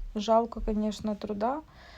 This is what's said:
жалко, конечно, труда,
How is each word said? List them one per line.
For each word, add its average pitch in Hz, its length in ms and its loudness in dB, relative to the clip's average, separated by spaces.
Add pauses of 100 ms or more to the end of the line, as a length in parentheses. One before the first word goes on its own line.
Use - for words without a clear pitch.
(140)
жалко, 226 500 2
конечно, 214 500 0
труда, 214 460 -2 (380)